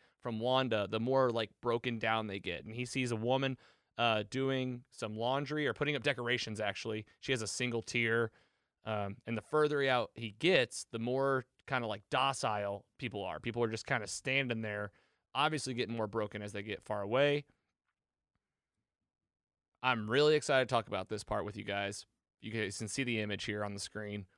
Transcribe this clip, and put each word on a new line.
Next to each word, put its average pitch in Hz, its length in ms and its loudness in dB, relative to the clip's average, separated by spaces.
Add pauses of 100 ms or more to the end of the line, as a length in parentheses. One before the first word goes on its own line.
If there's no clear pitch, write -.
(220)
from 113 180 -4
Wanda, 117 480 4
the 110 120 0
more, 127 320 4
like, 113 180 0 (100)
broken 117 380 0
down 110 300 2
they 98 120 -4
get. 87 240 -6
And 110 120 -10
he 123 100 -4
sees 127 240 -2
a 117 60 0
woman, 131 420 0 (400)
uh, 110 320 2
doing 131 640 -2
some 107 240 -6
laundry 139 500 0
or 120 80 2
putting 147 220 -2
up 123 80 -4
decorations, 120 560 -2
actually. 107 440 -4 (160)
She - 120 -2
has 123 100 0
a 104 60 -4
single 120 340 -2
tear. 117 500 0 (540)
Um, 104 400 -4
and 117 120 -4
the 104 40 -6
further 151 420 2
out 123 320 2
he 117 160 -8
gets, 139 600 2
the 113 80 -4
more 131 460 2 (220)
kinda, 127 180 -2
like, 101 240 -4
docile 107 760 0 (120)
people 107 240 -4
are. 85 200 -4
People 120 200 -2
are 117 60 4
just 110 180 -4
kinda 120 220 -2
standing 131 540 -2
there, 104 320 -4 (420)
obviously 143 380 0
getting 117 240 -2
more 110 100 0
broken 104 340 -2
as 104 120 -8
they 101 100 -6
get 107 180 -6
far 104 200 -4
away. 143 420 4 (2500)
I'm 113 260 2
really 151 260 6
excited 131 340 4
to 131 40 -6
talk 113 140 2
about 95 220 -4
this 107 160 -6
part 104 180 -2
with 104 140 -6
you 104 80 -8
guys. 101 400 -4 (340)
You 110 120 -10
guys 107 260 -2
can 110 100 -6
see 135 160 -2
the 117 160 0
image 104 240 -2
here 104 220 -2
on 101 80 -4
the 98 80 -8
screen. 104 440 -8 (120)